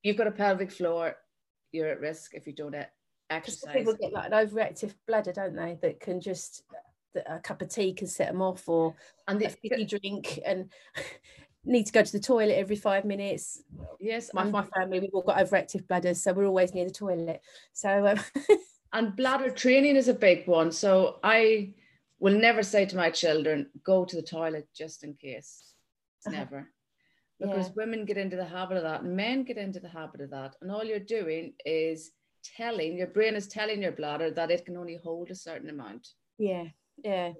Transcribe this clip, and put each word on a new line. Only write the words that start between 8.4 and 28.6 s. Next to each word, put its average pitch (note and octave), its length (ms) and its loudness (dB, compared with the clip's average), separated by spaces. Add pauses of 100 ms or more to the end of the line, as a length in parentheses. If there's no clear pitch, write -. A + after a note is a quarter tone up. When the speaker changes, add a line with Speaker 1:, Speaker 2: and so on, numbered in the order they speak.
Speaker 2:
off, F#3 260 -4
or E3 280 2 (320)
Speaker 1:
And G3+ 120 0
the A3+ 60 2
Speaker 2:
a - 40 -4
fizzy A3 340 -6
drink, G3 600 -6
and F#3 260 -4 (240)
<laughs> - 280 -14 (420)
need A#3+ 220 2
to - 60 -10
go A3 100 8
to G#3 100 2
the G3+ 80 -2
toilet G#3+ 340 4
every G3 220 2
five G3+ 280 0
minutes. G3+ 580 -6 (380)
Speaker 1:
Yes, A3+ 340 -6
Speaker 2:
My, F#3+ 80 0
Speaker 1:
and G#3 100 0
Speaker 2:
my G3+ 120 0
family, F#3 360 -2
we've G3 140 -4
all F#3 80 2
got F#3+ 160 4
overactive F#3 480 2
bladders, F3 360 0
so F#3+ 100 2
we're G3 140 4
always F#3 280 4
near F3+ 120 0
the F#3+ 60 -4
toilet. E3+ 480 -4 (320)
So, G3+ 340 2
um, G#3 120 4 (160)
<laughs> G4+ 240 6 (340)
Speaker 1:
And A3+ 240 0
bladder C4 340 2
training C4+ 460 6
is B3 120 6
a A#3 60 4
big F#3 340 6
one. E3 240 6
So F#3+ 500 4
I A3 520 4 (460)
will G3 180 6
never A3 240 6
say G3 240 4
to F#3 100 -6
my E3+ 140 4
children, D#3 600 2 (140)
"Go F#3 200 4
to F3+ 120 -8
the D#3+ 60 -4
toilet D#3+ 520 -6
just D#3 300 -14
in D3 100 -14
case." - 600 -16 (520)
Speaker 2:
Uh-huh. D#3 100 -6
Speaker 1:
Never. C#3 360 -12 (680)
Because F#3+ 300 -4
Speaker 2:
Yeah. - 80 -16
Speaker 1:
women A3 300 -6
get G3+ 120 -4
into F#3+ 180 -4
the F3+ 100 -4
habit F#3 320 -6